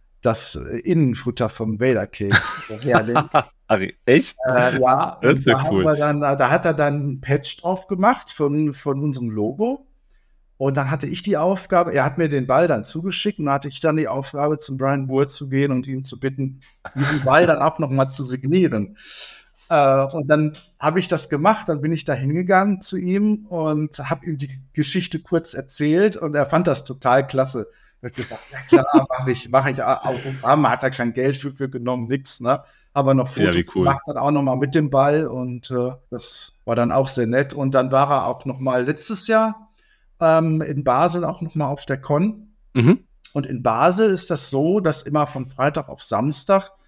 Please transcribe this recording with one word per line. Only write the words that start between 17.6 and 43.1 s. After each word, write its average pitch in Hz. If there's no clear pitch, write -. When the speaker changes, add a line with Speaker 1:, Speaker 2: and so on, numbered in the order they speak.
Speaker 1:
nochmal 135
zu 139
signieren. 131
Äh, 139
und 139
dann 151
habe 160
ich -
das 160
gemacht, 175
dann 151
bin 156
ich 160
da 151
hingegangen 185
zu -
ihm 208
und 151
habe -
ihm 156
die 135
Geschichte 165
kurz 165
erzählt 170
und 147
er 143
fand 170
das 135
total 131
klasse. 131
Er 120
hat -
gesagt, 113
"Ja 131
klar, -
Speaker 2:
<laughs> 127
Speaker 1:
mach 135
ich, 123
mach 131
ich, 135
Autogramm", 131
hat 120
er 127
kein 120
Geld 135
für, 139
für 135
genommen, 123
nix, 135
ne? 123
Haben 135
wir 135
noch 131
Speaker 2:
Ja, 107
wie -
Speaker 1:
Fotos 87
Speaker 2:
cool. 92
Speaker 1:
gemacht, 135
dann 147
auch 139
nochmal 135
mit 143
dem 151
Ball 143
und, 127
äh, 123
das -
war 117
dann 120
auch 135
sehr 120
nett. 135
Und 135
dann 131
war 139
er 127
auch 123
nochmal 131
letztes 160
Jahr, 220
ähm, 160
in 143
Basel 165
auch 165
nochmal 156
auf 143
der 135
Con. 175
Speaker 2:
Mhm. 143